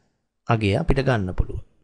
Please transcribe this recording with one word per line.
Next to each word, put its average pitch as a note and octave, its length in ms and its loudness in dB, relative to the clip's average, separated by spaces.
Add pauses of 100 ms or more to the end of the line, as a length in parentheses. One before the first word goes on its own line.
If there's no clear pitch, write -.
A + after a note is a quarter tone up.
(480)
අගය A2 240 2
අපිට C#3 280 2
ගන්න A#2 300 0
පුළුවන්. - 340 -4 (200)